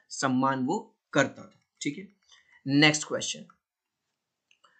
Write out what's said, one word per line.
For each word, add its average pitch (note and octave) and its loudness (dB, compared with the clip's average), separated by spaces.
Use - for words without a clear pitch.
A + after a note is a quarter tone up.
सम्मान C3 0
वो F#3+ -4
करता C3 0
था, - -20
ठीक D3 -6
है। G3 -16
नेक्स्ट D3+ 4
क्वेश्चन, - -6